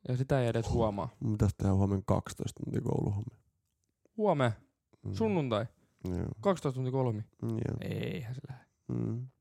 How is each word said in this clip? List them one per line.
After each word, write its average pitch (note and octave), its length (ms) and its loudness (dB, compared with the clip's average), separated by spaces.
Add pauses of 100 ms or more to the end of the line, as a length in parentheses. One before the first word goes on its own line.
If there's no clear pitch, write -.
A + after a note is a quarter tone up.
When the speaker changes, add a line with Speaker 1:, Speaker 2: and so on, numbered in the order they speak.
Speaker 1:
Ja B2+ 100 0
sitä C3+ 240 2
ei A#2+ 60 2
edes A2+ 220 0
huomaa. G#2+ 400 2 (100)
Speaker 2:
Mun A#2 120 0
pitäis G#2 220 4
tehdä G2 200 2
huomenna G2 320 2
kaksitoista - 580 -2
tuntia - 180 -2
kouluhommia. - 560 -2 (800)
Speaker 1:
Huomenna? D#3 340 4 (520)
Speaker 2:
Mm. G2+ 100 -6
Speaker 1:
Sunnuntai? C3 520 0 (440)
Speaker 2:
Joo. F2 180 -2 (140)
Speaker 1:
Kaksitoista D3+ 340 0
tuntia B2+ 160 -2
kouluhommia? B2 320 0 (180)
Speaker 2:
Joo. A2+ 400 -2
Speaker 1:
Eihän A2+ 540 -6
se C3 140 -12
lähde. C3 160 -16 (220)
Speaker 2:
Mm. A#2+ 400 -4 (140)